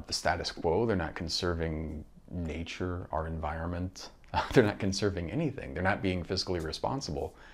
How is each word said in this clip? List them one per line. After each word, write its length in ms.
the 60
status 400
quo. 340
They're 100
not 180
conserving 920
nature, 800
our 160
environment. 840
<laughs> 220
They're 120
not 140
conserving 520
anything. 420
They're 100
not 200
being 200
fiscally 400
responsible. 720